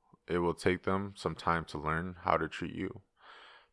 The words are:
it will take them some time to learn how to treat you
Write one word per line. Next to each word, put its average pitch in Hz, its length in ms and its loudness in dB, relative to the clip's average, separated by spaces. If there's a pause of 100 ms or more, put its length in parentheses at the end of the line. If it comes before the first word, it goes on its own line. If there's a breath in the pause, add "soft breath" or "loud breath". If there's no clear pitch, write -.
(280)
it 87 100 0
will 87 160 4
take 92 300 2
them 98 320 0
some 82 200 -4
time 85 300 2
to - 120 -8
learn 82 460 -2
how 87 140 4
to 80 100 0
treat - 260 -6
you - 280 -6 (720 loud breath)